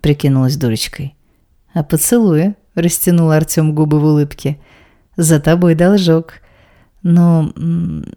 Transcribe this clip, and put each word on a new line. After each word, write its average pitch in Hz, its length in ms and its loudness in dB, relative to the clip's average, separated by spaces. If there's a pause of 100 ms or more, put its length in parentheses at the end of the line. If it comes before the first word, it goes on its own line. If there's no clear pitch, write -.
прикинулась 135 560 0
дурочкой. 123 600 -6 (560)
"О 160 100 -2
поцелуе", — 185 720 0 (200)
растянул 170 560 0
Артем 156 440 0
губы 151 240 0
в 147 60 0
улыбке. 147 540 -2 (580)
"За 160 240 2
тобой 170 340 2
должок. 170 600 0 (680)
Но, 170 540 2
м, 165 480 -6 (120)